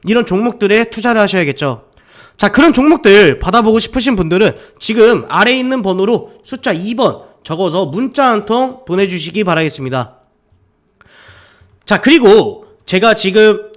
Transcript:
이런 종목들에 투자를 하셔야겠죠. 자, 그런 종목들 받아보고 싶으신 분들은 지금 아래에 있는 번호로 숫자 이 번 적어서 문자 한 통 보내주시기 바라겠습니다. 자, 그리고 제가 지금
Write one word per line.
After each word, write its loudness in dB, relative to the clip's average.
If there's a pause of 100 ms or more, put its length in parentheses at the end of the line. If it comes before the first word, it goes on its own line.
이런 0
종목들에 -2
투자를 -2
하셔야겠죠. -4 (520)
자, -2
그런 4
종목들 4
받아보고 0
싶으신 -2
분들은 0 (240)
지금 2
아래에 0
있는 -4
번호로 -2 (120)
숫자 -6
이 -8
번 -2 (220)
적어서 -4
문자 -2
한 -2
통 -4
보내주시기 -4
바라겠습니다. -4 (1700)
자, -2
그리고 2 (180)
제가 0
지금 0